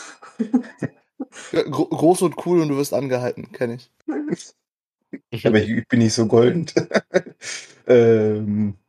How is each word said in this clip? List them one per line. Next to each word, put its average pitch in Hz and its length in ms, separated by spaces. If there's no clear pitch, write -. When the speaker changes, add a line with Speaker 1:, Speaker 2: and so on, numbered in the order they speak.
Speaker 1:
<laughs> 240 240
Speaker 2:
Ja, 165 100
gro-, 143 260
groß 165 340
und 160 240
cool 175 140
und 156 80
du 139 80
wirst 143 160
angehalten, 127 600
kenn 120 180
ich. 123 200
Speaker 3:
Ja, 117 180
aber 107 80
ich, 104 120
ich 117 180
bin 120 120
nicht 110 140
so 113 120
goldend. 123 520
<laughs> - 60
Ähm, 107 920